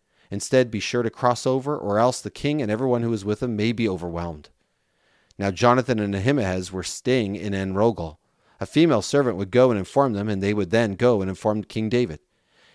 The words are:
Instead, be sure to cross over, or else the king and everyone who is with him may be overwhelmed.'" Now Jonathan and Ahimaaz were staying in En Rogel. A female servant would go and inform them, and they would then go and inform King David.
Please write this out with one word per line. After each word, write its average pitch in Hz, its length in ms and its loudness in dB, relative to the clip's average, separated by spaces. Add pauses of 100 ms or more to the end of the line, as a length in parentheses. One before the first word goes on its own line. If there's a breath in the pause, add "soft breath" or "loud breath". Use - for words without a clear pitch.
(300)
Instead, 123 400 2
be 107 80 -6
sure 123 240 -2
to 113 80 -2
cross - 360 0
over, 135 300 -2
or 101 220 0
else 123 220 2
the - 100 -10
king 147 320 -2
and 107 80 -2
everyone 120 320 0
who 117 100 -2
is 98 120 -4
with 104 180 -2
him 120 140 -2
may 110 160 0
be 110 160 0
overwhelmed.'" 85 640 -6 (840)
Now 98 140 -2
Jonathan 120 480 2
and 101 160 -2
Ahimaaz 95 560 0
were 92 140 -8
staying 117 500 -2
in 101 200 -6
En 95 200 -2
Rogel. 92 440 0 (420)
A 98 40 -8
female 143 380 2
servant 131 340 0
would 95 140 -6
go 127 200 6
and 110 80 0
inform 131 340 0
them, 101 160 -2
and 98 120 -2
they 101 140 0
would 98 160 -2
then 110 240 2
go 117 260 2
and 95 80 -2
inform 104 360 -2
King 110 240 -4
David. 104 320 -2 (540 soft breath)